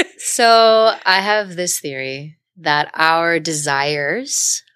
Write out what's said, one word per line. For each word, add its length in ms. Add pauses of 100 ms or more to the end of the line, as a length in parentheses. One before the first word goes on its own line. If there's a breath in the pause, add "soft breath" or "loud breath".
(200)
So 760 (120)
I 140
have 360
this 240
theory 580 (200)
that 360
our 460
desires 1200 (120)